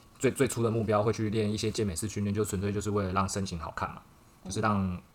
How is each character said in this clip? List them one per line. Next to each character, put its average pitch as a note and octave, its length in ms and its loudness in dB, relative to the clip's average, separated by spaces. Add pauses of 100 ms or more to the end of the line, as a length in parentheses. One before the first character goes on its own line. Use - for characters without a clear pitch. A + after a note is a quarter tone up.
(200)
最， C3 120 2
最 C3 160 2
初 A#2 140 -4
的 A#2 80 4
目 A2+ 140 0
标 G#2 180 4
会 A2 120 2
去 A2 160 -2
练 G#2 220 0
一 G#2+ 40 -2
些 G#2+ 160 0
健 A2 140 0
美 F#2 100 -2
式 A2 120 -4
训 G#2 160 -4
练， G2+ 100 0
就 G#2 100 2
纯 G2 160 -2
粹 G2+ 140 0
就 G#2 80 0
是 G#2 80 -4
为 G2+ 160 2
了 F#2 80 -2
让 F#2+ 160 2
身 G2 180 -2
形 F2 100 -6
好 D#2+ 140 -8
看 - 180 -4
嘛， - 120 -14 (440)
就 F#2+ 60 -10
是 G2+ 80 -4
让， G2 420 2 (140)